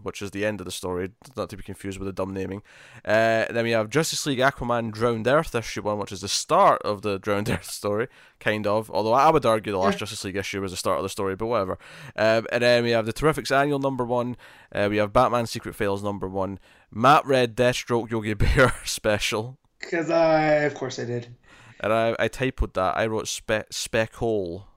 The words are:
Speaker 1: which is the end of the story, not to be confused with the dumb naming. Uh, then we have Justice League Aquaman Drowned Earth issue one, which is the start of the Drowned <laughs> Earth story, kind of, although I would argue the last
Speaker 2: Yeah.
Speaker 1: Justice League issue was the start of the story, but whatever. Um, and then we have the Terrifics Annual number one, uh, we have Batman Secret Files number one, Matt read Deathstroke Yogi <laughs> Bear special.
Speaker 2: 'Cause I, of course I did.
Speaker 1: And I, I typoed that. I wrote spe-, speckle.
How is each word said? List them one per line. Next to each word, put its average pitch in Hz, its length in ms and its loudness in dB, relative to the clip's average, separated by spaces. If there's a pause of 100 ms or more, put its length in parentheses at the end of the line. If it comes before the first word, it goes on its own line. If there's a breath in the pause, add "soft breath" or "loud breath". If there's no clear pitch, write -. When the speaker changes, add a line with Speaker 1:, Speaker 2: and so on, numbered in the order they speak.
Speaker 1:
which 92 180 -8
is 98 80 -8
the 101 160 -4
end 107 140 -2
of 90 40 -12
the 90 60 -8
story, 90 400 -6 (260)
not 95 140 -6
to 101 60 -12
be - 80 -14
confused 95 340 -10
with 98 80 -8
the 98 60 -6
dumb 95 200 -6
naming. 95 300 -6 (420 loud breath)
Uh, 113 460 2
then 117 140 0
we 117 80 0
have 110 180 0
Justice 151 360 0
League 135 120 0
Aquaman 120 540 0
Drowned 113 340 0
Earth 147 300 2
issue 110 260 -6
one, 104 160 -2
which 98 140 -6
is 90 80 -8
the 98 80 -6
start 165 540 4
of 98 200 -4
the 101 160 -2
Drowned 104 320 0
<laughs> - 0 -
Earth - 180 -4
story, 104 380 -2 (320 soft breath)
kind 107 260 -2
of, 107 280 -2
although 110 220 2
I 143 160 6
would 143 140 2
argue 110 280 2
the 98 60 0
last 95 160 2
Speaker 2:
Yeah. 87 60 -6
Speaker 1:
Justice 104 220 -8
League 95 140 -6
issue 98 240 -4
was 95 100 -4
the 92 60 -8
start 92 220 0
of 80 40 -2
the 95 60 -4
story, 95 260 -4
but 107 120 -6
whatever. 98 320 -2 (360 loud breath)
Um, 110 380 2
and 120 100 0
then 120 220 4
we 120 80 0
have 113 140 2
the 113 60 -4
Terrifics 143 380 0
Annual 139 300 2
number 135 240 -2
one, 120 320 -2 (360 loud breath)
uh, 104 160 0
we 104 100 2
have 104 140 0
Batman 120 360 4
Secret - 260 -10
Files 101 300 -2
number 98 240 -6
one, 95 320 -6 (320 soft breath)
Matt 131 320 6
read 123 320 2
Deathstroke 123 540 0
Yogi 110 240 -2
<laughs> 101 100 -2
Bear 131 280 6 (120)
special. 110 720 -2 (220)
Speaker 2:
'Cause 165 300 -4
I, 160 300 4 (240)
of 147 100 -2
course 127 240 -8
I 127 60 -6
did. 120 240 -6 (500 loud breath)
Speaker 1:
And 107 140 -2
I, 113 260 2
I 113 100 0
typoed 131 460 -4
that. 92 240 0
I 110 80 2
wrote 110 220 -4
spe-, - 420 -4
speckle. 104 960 -2 (100)